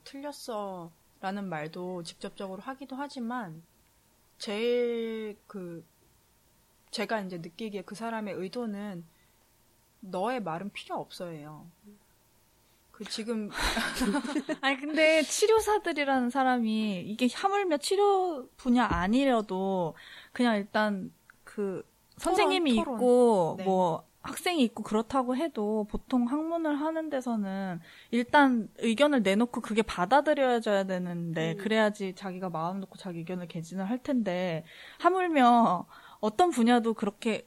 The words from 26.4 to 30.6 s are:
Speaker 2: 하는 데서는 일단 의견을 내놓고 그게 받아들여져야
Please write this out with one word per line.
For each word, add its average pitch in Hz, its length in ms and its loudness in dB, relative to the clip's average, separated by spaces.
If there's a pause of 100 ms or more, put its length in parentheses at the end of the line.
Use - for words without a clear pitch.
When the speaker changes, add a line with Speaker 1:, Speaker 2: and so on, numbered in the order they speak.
Speaker 2:
하는 320 300 -4
데서는 196 680 -4 (300)
일단 247 580 4 (100)
의견을 254 440 4
내놓고 220 380 2
그게 220 220 0
받아들여져야 240 1040 2